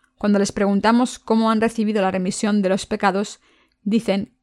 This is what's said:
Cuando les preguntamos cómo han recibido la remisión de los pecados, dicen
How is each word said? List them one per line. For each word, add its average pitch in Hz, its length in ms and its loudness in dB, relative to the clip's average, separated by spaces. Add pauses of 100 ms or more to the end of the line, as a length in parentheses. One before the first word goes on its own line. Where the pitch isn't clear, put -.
(180)
Cuando 202 220 2
les 202 120 0
preguntamos 214 680 2
cómo 226 320 0
han 220 80 0
recibido 220 420 0
la 190 100 0
remisión 196 500 -2
de 190 80 0
los 190 160 -2
pecados, 202 560 -2 (400)
dicen 208 600 -2